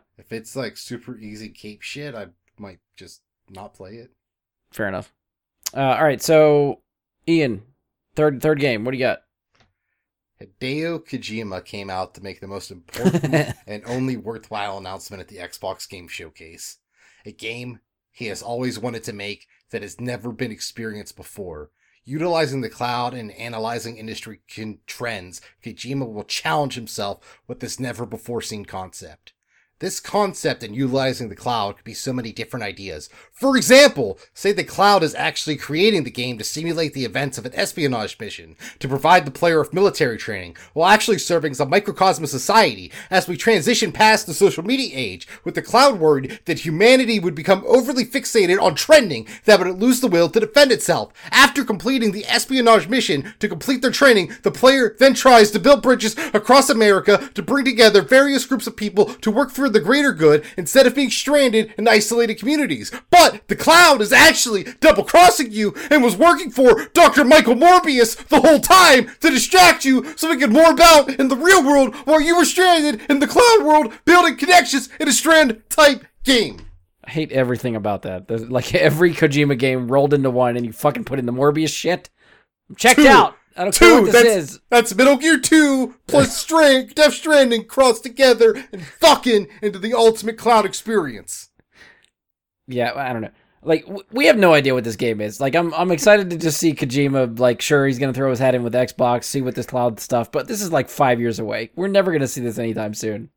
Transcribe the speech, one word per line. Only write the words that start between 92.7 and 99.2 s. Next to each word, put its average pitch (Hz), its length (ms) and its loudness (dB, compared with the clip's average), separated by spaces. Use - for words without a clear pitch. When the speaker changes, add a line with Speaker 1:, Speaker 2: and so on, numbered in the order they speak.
Speaker 2:
I 131 160 -8
don't 117 80 -8
know. 104 100 -12
Like, 160 220 -2
w-, 196 260 -16
we 254 140 -4
have 302 140 4
no 175 160 4
idea 135 180 2
what 127 120 -2
this 113 120 -8
game 113 240 -4
is. 107 180 -10
Like, 135 160 -4
I'm, 170 200 -2
I'm 175 160 -2
excited 196 400 2
to 170 80 -8
just 160 200 -4
see 165 140 0
Kojima. 131 640 -4
Like, 123 220 0
sure, 139 260 0
he's 131 120 -2
gonna 135 160 -4
throw 135 160 -4
his 123 80 -4
hat 127 160 2
in 123 80 -2
with 117 100 -6
Xbox, 123 520 -2